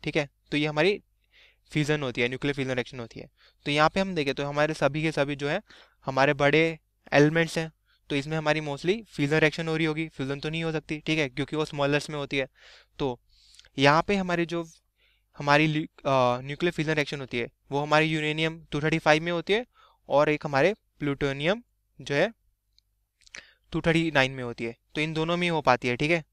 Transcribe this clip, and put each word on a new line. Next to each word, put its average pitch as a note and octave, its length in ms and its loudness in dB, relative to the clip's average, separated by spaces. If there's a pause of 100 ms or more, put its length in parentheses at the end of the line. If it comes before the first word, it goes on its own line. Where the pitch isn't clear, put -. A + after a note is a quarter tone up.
ठीक D#3 140 -4
है। C#3+ 120 -2 (220)
तो D3 60 -2
ये D3 100 0
हमारी D#3 360 0 (680)
फिजन D3+ 320 0
होती B2+ 180 -2
है, A#2+ 60 2
न्यूक्लियर C#3 280 -2
फिजन C3 160 -4
रिएक्शन B2 280 -4
होती A2+ 200 -14
है। A#2 100 -16 (360)
तो D3 60 -4
यहाँ D3+ 180 4
पे - 100 -2
हम F#3+ 160 -4
देखें C#3 200 0
तो C#3+ 100 -4
हमारे D3 280 0
सभी D3+ 280 0
के D#3+ 100 0
सभी D3 240 -2
जो C#3+ 140 -6
है F#3 120 -2 (440)
हमारे C3+ 280 4
बड़े D#3 460 2 (340)
एलिमेंट्स D#3 440 4
हैं, D#3+ 140 -6 (380)
तो D3 60 -4
इसमें D3 220 -4
हमारी D#3 240 0
mostly D#3+ 440 -4
फिजन C#3+ 320 0
रिएक्शन D#3 300 2
हो D#3+ 100 -2
रही D#3+ 80 0
होगी, D#3+ 220 -2
फ्यूजन C#3 320 -6
तो D3+ 100 -6
नहीं E3 140 -6
हो E3 80 -4
सकती, D3+ 340 -6
ठीक E3+ 140 0
है, C#3 100 0
क्योंकि C#3 260 -6
वो D#3 100 0
स्मॉलर्स C#3+ 440 -2
में D3+ 80 -8
होती C#3+ 200 -6
है। C3 100 -2 (520)
तो B2+ 200 -4 (600)
यहाँ C#3+ 280 6
पे G3+ 80 0
हमारे F3 300 -2
जो E3+ 200 -6 (720)
हमारी C#3+ 300 4
ली-, D#3 320 -2
अ, B2+ 420 2
न्यूक्लियर D3 300 -4
फिजन D#3 220 -2
रिएक्शन D3 260 -2
होती B2+ 200 -6
है A#2+ 100 -6 (220)
वो C#3 80 0
हमारी D3+ 260 4
यूरेनियम D#3+ 560 -2 (100)
टू D3 100 -2
थर्टी D#3 180 0
फ़ाइव D#3 240 4
में E3+ 80 -4
होती F3 220 -2
है A#3 120 0 (440)
और D3 200 4
एक D3+ 160 -2
हमारे D3 280 2 (260)
प्लूटोनियम D3 640 -2 (380)
जो C#3 140 -4
है G3 180 2 (1400)
टू E3 100 -4
थर्टी E3 300 2
नाइन C3+ 200 2
में C3 120 -10
होती A#2+ 200 -8
है। A#2 140 -8 (180)
तो D3+ 60 -2
इन D#3+ 120 -4
दोनों D#3+ 240 -2
में F3 60 -2
ही F3 40 0
हो D#3+ 140 0
पाती B2+ 260 4
है, B2 80 0
ठीक D3+ 160 0
है। E3 220 0